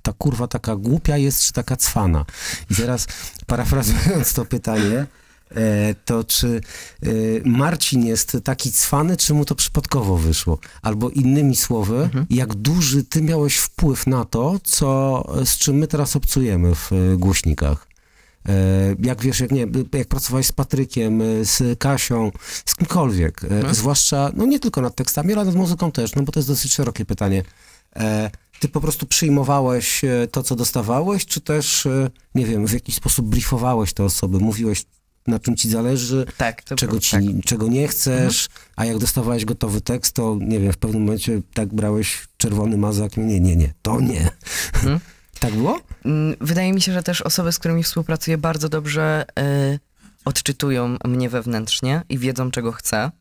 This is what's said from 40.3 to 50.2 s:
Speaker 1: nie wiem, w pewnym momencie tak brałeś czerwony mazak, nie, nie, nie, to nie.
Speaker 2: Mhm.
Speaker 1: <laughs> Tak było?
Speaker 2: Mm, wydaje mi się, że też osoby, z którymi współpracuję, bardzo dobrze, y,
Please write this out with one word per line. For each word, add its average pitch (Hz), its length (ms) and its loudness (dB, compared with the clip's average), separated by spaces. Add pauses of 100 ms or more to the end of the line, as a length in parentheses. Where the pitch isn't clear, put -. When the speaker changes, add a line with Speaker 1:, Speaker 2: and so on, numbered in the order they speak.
Speaker 1:
nie 110 180 0
wiem, 98 140 2
w - 40 -2
pewnym 110 260 0
momencie 107 380 0 (120)
tak 104 200 -4
brałeś 107 540 -2 (100)
czerwony 107 400 0
mazak, 104 400 0
nie, 110 220 2
nie, 87 160 4
nie, 76 260 4
to 117 200 0
nie. 85 280 0 (440)
Speaker 2:
Mhm. 143 260 4
Speaker 1:
<laughs> - 100 -10 (300)
Tak 117 140 0
było? 170 260 0 (260)
Speaker 2:
Mm, 151 360 0
wydaje 180 320 0
mi 190 80 2
się, 185 120 0
że 180 100 -2
też 175 180 -4
osoby, 170 300 -2
z - 80 -4
którymi 165 240 0
współpracuję, 160 540 -2
bardzo 156 320 -2
dobrze, 156 560 -2 (140)
y, 139 400 0 (460)